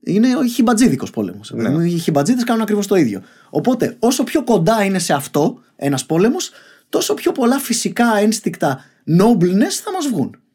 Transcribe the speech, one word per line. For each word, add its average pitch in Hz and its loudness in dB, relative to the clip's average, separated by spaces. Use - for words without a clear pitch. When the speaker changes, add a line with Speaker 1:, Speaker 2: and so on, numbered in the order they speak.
Speaker 1:
Είναι 240 2
ο 302 -2
χιμπατζίδικος 226 2
πόλεμος. 98 -8
Speaker 2:
Ναι. 117 -6
Speaker 1:
Δηλαδή, 160 0
οι 170 -2
χιμπατζίδες 185 0
κάνουν 226 0
ακριβώς 208 -2
το 202 2
ίδιο. 110 0
Οπότε, 240 -2
όσο 233 0
πιο 285 -2
κοντά 208 2
είναι 196 0
σε 175 -2
αυτό 147 -2
ένας 139 -2
πόλεμος, 226 0
τόσο - -2
πιο - -2
πολλά 254 0
φυσικά - -2
ένστικτα 185 -2
nobleness 190 2
θα 415 -8
μας 359 -4
βγουν. 175 -4